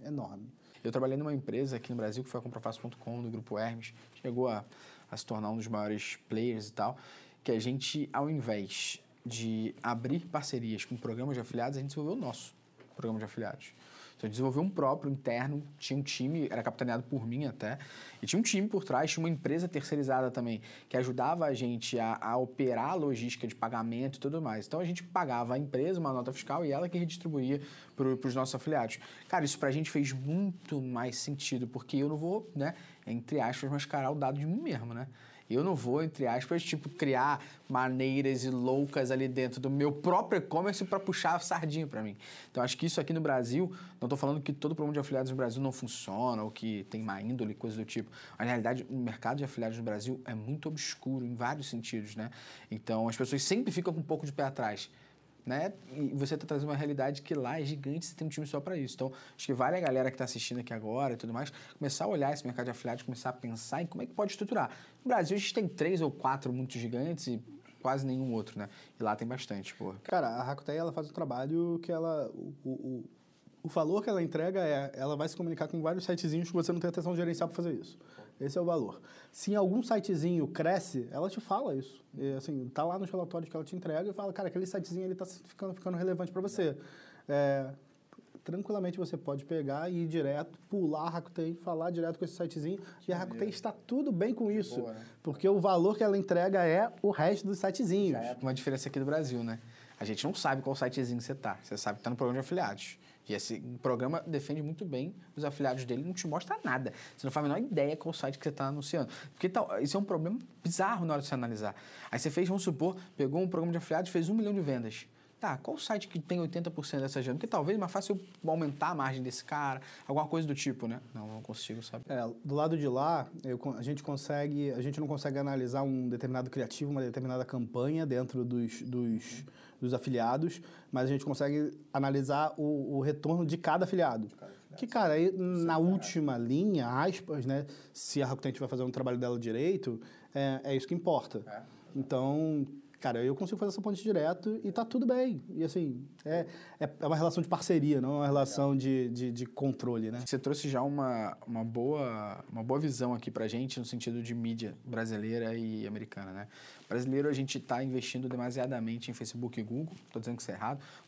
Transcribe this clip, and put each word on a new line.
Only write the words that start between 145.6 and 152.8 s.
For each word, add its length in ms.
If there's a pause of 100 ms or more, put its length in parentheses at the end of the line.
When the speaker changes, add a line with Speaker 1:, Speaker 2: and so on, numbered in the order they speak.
Speaker 1:
assim, 420 (200)
é, 220 (340)
é, 180
é 80
uma 80
relação 260
de 80
parceria, 520
não 140
é 40
uma 80
relação 500
de, 340
de, 200
de 160
controle, 640
né? 160
Speaker 2:
Você 120
trouxe 300
já 140
uma, 540 (100)
uma 180
boa, 880
uma 120
boa 160